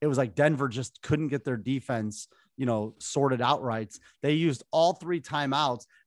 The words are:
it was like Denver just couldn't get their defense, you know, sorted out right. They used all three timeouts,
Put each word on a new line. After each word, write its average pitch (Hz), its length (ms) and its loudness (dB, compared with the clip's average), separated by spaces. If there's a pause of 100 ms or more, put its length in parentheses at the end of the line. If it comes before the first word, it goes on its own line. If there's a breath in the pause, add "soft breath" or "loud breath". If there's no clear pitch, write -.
it 151 60 2
was 135 100 2
like 120 180 0
Denver 143 320 4
just 120 340 -8
couldn't 151 280 0
get 139 140 -4
their 127 140 -2
defense, 113 720 -4 (300 soft breath)
you 135 80 -4
know, 110 340 -2
sorted 135 420 0
out 131 220 2
right. 113 300 -4 (280 soft breath)
They 147 120 2
used 156 380 0
all 165 220 4
three 170 280 -6
timeouts, 139 640 -2 (220 soft breath)